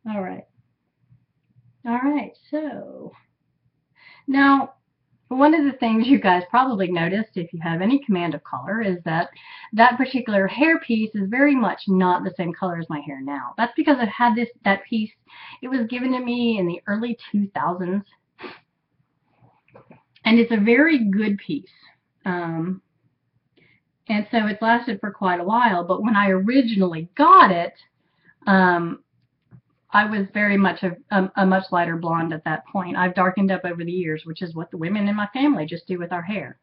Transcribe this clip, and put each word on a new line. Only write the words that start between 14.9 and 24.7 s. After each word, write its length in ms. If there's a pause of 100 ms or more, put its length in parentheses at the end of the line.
it 80
was 180
given 240
to 80
me 400
in 80
the 180
early 320 (140)
two 240
thousands. 480 (2250)
And 140
it's 140
a 60
very 520
good 300
piece. 260 (600)
Um, 560 (1300)
and 220
so 160
it's 160
lasted 380